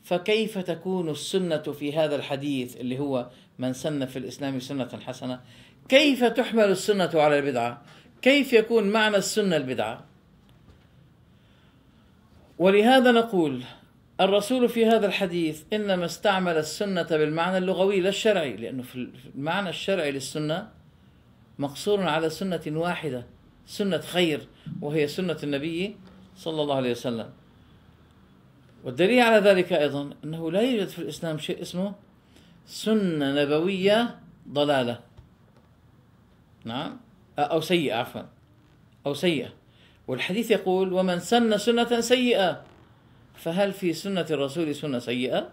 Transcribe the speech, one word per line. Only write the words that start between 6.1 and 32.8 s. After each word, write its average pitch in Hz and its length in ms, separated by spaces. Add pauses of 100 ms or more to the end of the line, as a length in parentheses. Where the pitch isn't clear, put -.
تحمل 226 400
السنة 190 500
على 151 240
البدعة؟ 123 440 (400)
كيف 269 300
يكون 220 380
معنى 214 260
السنة 190 400
البدعة؟ 127 480 (2500)
ولهذا 226 540
نقول 175 500 (580)
الرسول 208 480
في 233 180
هذا 220 200
الحديث 175 560 (100)
إنما 202 320
استعمل 180 520
السنة 180 460
بالمعنى 160 560
اللغوي 185 420
لا 180 80
الشرعي، 190 480
لأنه 117 260
في 123 260 (260)
المعنى 175 340
الشرعي 165 440
للسنة 151 580 (880)
مقصور 190 440
على 160 280
سنة 185 360
واحدة، 156 600 (400)
سنة 196 320
خير، 156 480 (360)
وهي 147 260
سنة 170 340
النبي 165 540 (400)
صلى 160 260
الله 143 120
عليه 127 160
وسلم. 117 400 (1500)
والدليل 175 360
على 226 160
ذلك 190 360
أيضًا 143 380 (140)
أنه 160 260
لا 180 100
يوجد 226 280
في - 100
الإسلام 160 400
شيء 180 240
اسمه 185 320 (720)
سنة 156 760